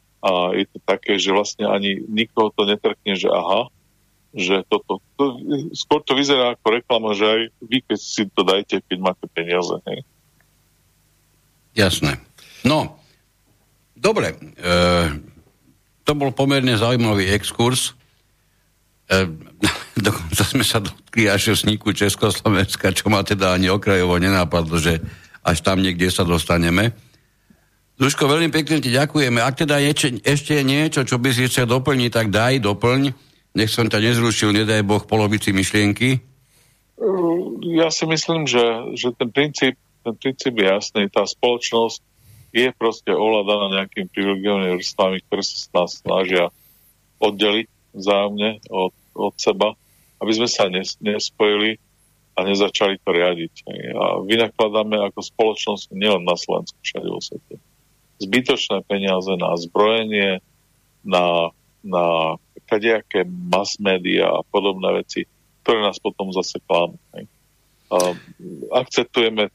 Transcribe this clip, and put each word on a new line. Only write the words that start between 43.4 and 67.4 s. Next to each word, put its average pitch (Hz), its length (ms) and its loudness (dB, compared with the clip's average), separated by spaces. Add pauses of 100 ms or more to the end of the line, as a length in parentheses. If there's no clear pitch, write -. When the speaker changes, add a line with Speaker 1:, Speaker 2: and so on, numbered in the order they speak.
Speaker 1:
nejakými 98 320 -8
privilegovanými 98 640 0
vrstvami, 95 480 -2
ktoré 98 160 -4
sa - 160 -8 (160)
nás 87 240 0
snažia 92 560 0 (640)
oddeliť 104 480 0 (320)
vzájomne 101 720 0
od, 95 240 -2 (240)
od 101 240 -2
seba, 104 320 2 (480)
aby 104 160 0
sme 117 80 0
sa 104 240 0
nes-, 95 320 -6
nespojili 104 800 0 (560)
a 92 80 -2
nezačali 98 560 0
to - 80 -4
riadiť. 87 440 0 (440)
A 92 240 -2
vynakladáme 107 800 0
ako 101 240 -6
spoločnosť 104 720 -2
nielen 98 240 2
na 87 160 -2
Slovensku, 87 480 -6
všade - 240 -8
vo 90 80 -6
svete. - 400 -14 (640)
Zbytočné 107 640 -2
peniaze 95 480 -2
na 87 240 -2
zbrojenie, 104 880 0 (560)
na, 87 480 2 (320)
na 85 560 0 (300)
kadejaké 107 580 0
mass 90 540 -4
media 92 500 0
a 82 160 -2
podobné 95 560 0
veci, - 240 -8 (380)
ktoré 113 180 2
nás 98 160 0
potom 98 380 -6
zase - 320 -4
klamú. 87 320 0 (160)
Hej. - 100 -14 (640)